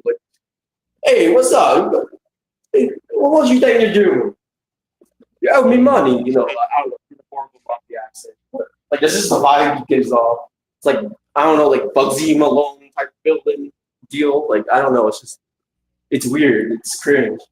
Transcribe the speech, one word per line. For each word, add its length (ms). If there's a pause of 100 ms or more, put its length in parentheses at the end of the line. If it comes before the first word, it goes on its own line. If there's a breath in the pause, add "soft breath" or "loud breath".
like, 120 (840)
hey, 300
what's 180
up? 400 (800)
Hey, 160 (220)
what, 200
what 180
you 100
think 220
you're 120
doing? 420 (1040)
You 120
owe 140
me 100
money, 460
you 100
know, 100
like, 120 (220)
I 40
don't 80
know, 80 (340)
horrible 340
Buffy 380
accent. 320 (560)
Like, 80
this 160
is 140
the 80
vibe 400
he 180
gives 160
off. 380 (280)
It's 80
like, 140 (360)
I 80
don't 140
know, 120
like, 140 (120)
Bugsy 420
Malone 600
type 140 (120)
villain 480 (380)
deal. 400
Like, 220
I 100
don't 120
know, 140
it's 140
just, 180 (680)
it's 180
weird, 460
it's 280
cringe. 380 (120)